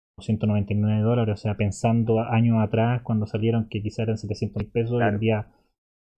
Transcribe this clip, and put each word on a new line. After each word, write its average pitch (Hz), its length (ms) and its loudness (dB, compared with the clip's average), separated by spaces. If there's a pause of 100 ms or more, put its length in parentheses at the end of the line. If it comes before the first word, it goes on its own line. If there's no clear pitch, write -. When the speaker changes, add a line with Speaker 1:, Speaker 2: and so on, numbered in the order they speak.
(180)
Speaker 1:
Doscientos 110 300 -2
noventa 104 240 0
y 101 40 0
nueve 107 260 2
dólares, 113 320 2
o - 20 -4
sea, 104 200 -4
pensando 113 640 0
años 113 400 2
atrás, 117 420 0
cuando 107 240 -2
salieron, 113 420 0
que 104 140 -6
quizá 107 200 -4
eran 110 160 0
setecientos 104 440 -6
mil 107 80 -10
pesos, 117 220 -2
hoy 120 60 0
en 104 60 2
Speaker 2:
Claro. 104 140 0
Speaker 1:
día, 110 320 0 (680)